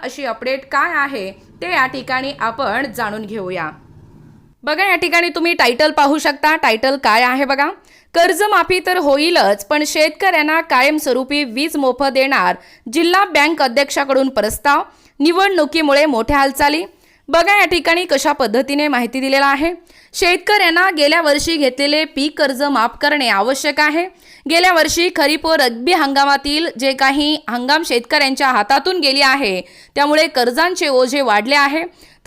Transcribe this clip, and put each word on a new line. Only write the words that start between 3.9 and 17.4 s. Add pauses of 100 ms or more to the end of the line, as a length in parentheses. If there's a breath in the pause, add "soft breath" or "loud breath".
बघा,
या
ठिकाणी
तुम्ही
टायटल
पाहू
शकता.
टायटल
काय
आहे
बघा, (460 soft breath)
"कर्जमाफी
तर
होईलच,
पण
शेतकऱ्यांना
कायमस्वरूपी
वीज
मोफत
देणार (380 loud breath)
जिल्हा
बँक
अध्यक्षाकडून
प्रस्ताव, (360 soft breath)
निवडणुकीमुळे
मोठ्या
हालचाली." (420 soft breath)
बघा,